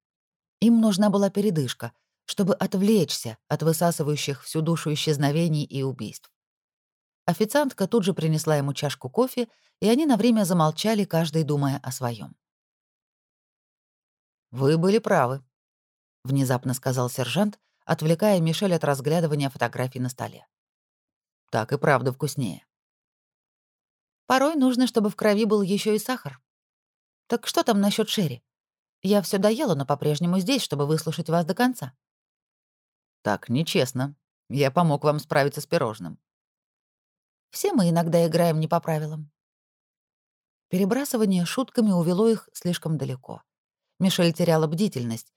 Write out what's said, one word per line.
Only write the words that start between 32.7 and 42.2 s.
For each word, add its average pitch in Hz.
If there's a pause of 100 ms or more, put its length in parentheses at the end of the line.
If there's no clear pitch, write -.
«Так 104
нечестно. 139 (340)
Я 135
помог 160
вам 147
справиться 143
с -
пирожным». 107 (1300)
«Все 403
мы 190
иногда 170
играем 165
не 156
по 170
правилам». 156 (1400)
Перебрасывание 202
шутками 220
увело 180